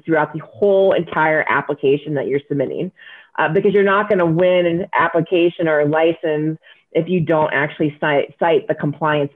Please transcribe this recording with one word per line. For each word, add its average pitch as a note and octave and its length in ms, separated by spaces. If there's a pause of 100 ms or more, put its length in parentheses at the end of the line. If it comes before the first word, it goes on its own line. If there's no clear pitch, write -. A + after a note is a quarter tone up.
throughout D#3 280
the D#3+ 60
whole G3 540
entire D#3 540
application C#3+ 680
that C3+ 120
you're C#3 200
submitting. C#3 440 (460)
Uh, D#3 120
because G3 240
you're G3+ 100
not G3+ 260
gonna F#3 160
win F3+ 400
an E3+ 280
application E3+ 760
or D3+ 140
a D3 40
license D#3 760 (320)
if E3 160
you F3+ 120
don't D#3 340
actually D3 460
cite, D3 400
cite F#3 280
the D3+ 80
compliance D3+ 600